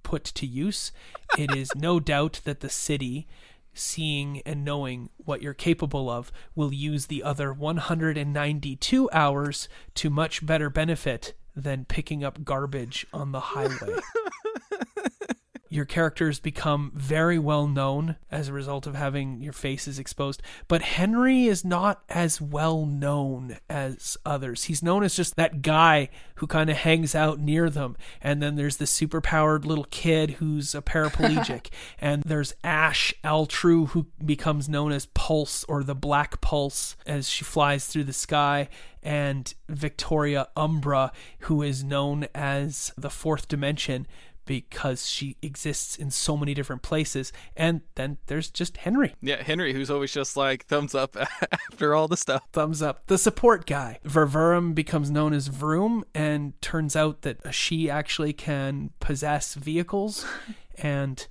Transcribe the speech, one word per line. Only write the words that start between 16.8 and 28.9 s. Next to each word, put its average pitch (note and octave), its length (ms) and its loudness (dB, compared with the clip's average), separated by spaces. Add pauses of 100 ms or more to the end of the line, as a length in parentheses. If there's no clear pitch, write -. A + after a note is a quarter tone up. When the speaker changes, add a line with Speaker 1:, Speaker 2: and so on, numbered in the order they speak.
Speaker 1:
very D#3 420 2
well D3 300 2
known C#3+ 480 0 (160)
as D3 160 -4
a C#3 60 -8
result C#3 340 -6
of C#3 80 -6
having C#3 440 -2
your C#3+ 140 -10
faces C3+ 460 -6
exposed, C#3 420 -6 (260)
but E3 140 4
Henry B3 640 4
is G3+ 180 4
not F#3 460 2
as E3+ 320 2
well D#3 460 0
known C#3 680 -2 (120)
as C#3 560 -4
others. C3+ 380 -2
He's D#3 180 -2
known F3+ 220 4
as F#3+ 120 2
just - 200 0
that D#3+ 260 2
guy D#3 480 8 (260)
who D#3+ 120 -4
kinda D#3 260 4
hangs D#3+ 400 4
out D#3 260 2
near D#3 300 4
them, C#3+ 260 -4 (240)
and D3 220 0
then D3 140 0
there's D3 220 0
the - 80 -4
superpowered D#3 800 4